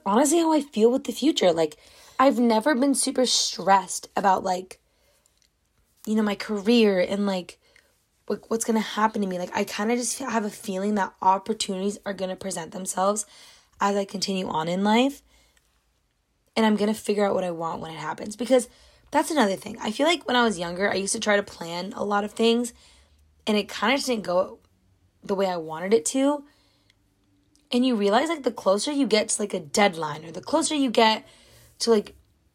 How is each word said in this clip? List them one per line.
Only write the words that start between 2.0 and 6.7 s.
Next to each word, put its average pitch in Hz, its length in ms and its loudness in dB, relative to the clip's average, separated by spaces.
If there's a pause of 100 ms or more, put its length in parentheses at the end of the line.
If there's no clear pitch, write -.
I've 262 200 4
never 233 360 4
been 269 200 2
super 262 300 0
stressed 190 880 0
about, 190 300 2
like, 185 340 -4 (1300)
you 214 80 -2
know, 220 80 2
my 202 120 0
career 208 680 2